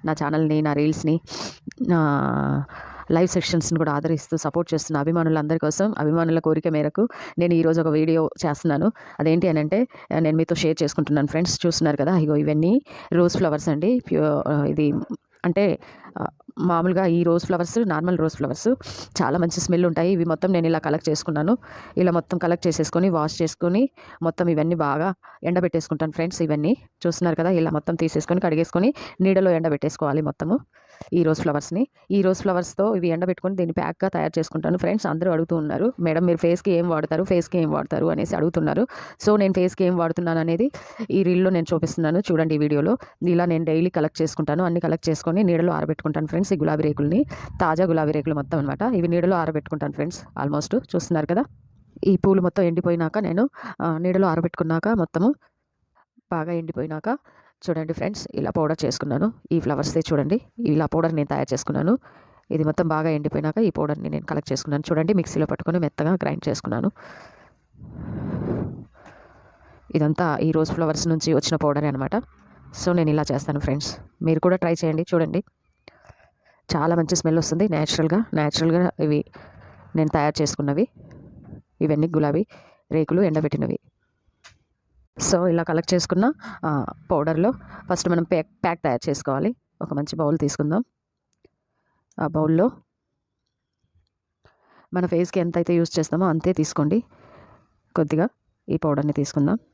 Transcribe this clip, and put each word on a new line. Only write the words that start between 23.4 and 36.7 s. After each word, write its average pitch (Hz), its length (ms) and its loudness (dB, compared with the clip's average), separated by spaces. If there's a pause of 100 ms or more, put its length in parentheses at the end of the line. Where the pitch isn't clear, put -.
చేసుకొని, 180 480 0 (320)
మొత్తం 165 280 0
ఇవన్నీ 160 260 2
బాగా 156 380 0 (300)
ఎండబెట్టేసుకుంటాను 165 680 0
ఫ్రెండ్స్. 170 300 -4
ఇవన్నీ 151 360 0 (300)
చూస్తున్నారు 170 280 0
కదా, 165 140 0
ఇలా 165 220 2
మొత్తం 160 240 -2
తీసేసుకొని, 165 440 0
కడిగేసుకొని, 170 540 2 (280)
నీడలో 190 300 4
ఎండబెట్టేసుకోవాలి 156 680 0
మొత్తము 160 380 -2 (540)
ఈ 175 100 2
రోజ్ 156 180 2
ఫ్లవర్స్ని. 165 460 -2 (240)
ఈ 196 100 2
రోజ్ 185 160 2
ఫ్లవర్స్తో 196 580 0
ఇవి 175 120 0
ఎండబెట్టుకొని 185 480 -2
దీన్ని 170 180 -2
ప్యాక్గా 170 360 -2
తయారు 160 300 -2
చేసుకుంటాను 160 380 -2
ఫ్రెండ్స్. 185 280 -2
అందరూ 165 260 0
అడుగుతూ 165 240 0
ఉన్నారు, 160 440 -2
"మేడం 165 260 2
మీరు 170 120 2
ఫేస్కి 175 340 0